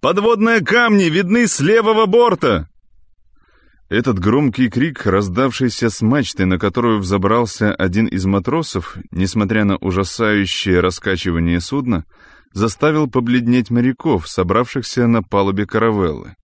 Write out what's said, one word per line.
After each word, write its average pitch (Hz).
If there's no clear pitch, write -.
Подводные 214
камни 208
видны 190
с -
левого 220
борта!» 185
Этот 117
громкий 120
крик, 131
раздавшийся 113
с -
мачты, 110
на 92
которую 110
взобрался 101
один 98
из 95
матросов, 98
несмотря 104
на 98
ужасающее 98
раскачивание 87
судна, 123
заставил 147
побледнеть 120
моряков, 120
собравшихся 117
на 117
палубе 98
каравеллы. 104